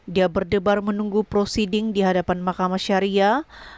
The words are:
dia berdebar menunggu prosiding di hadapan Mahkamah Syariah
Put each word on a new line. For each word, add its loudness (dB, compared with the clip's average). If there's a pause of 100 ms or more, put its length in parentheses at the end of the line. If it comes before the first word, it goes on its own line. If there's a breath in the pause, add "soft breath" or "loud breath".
dia 2
berdebar 0
menunggu -2
prosiding -2
di 2
hadapan 0
Mahkamah -2
Syariah 2 (300 loud breath)